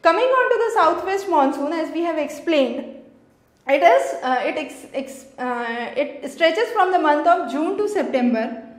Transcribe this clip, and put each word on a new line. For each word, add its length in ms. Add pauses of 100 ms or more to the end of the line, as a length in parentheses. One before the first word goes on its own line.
Coming 240
on 260
to 120
the 160
southwest 500
monsoon, 440
as 180
we 100
have 160
explained, 800 (720)
it 160
is, 400
uh, 180
it 160
ex-, 360
ex-, 320 (120)
uh, 580
it 360
stretches 380
from 220
the 80
month 280
of 240
June 260
to 100
September. 800 (120)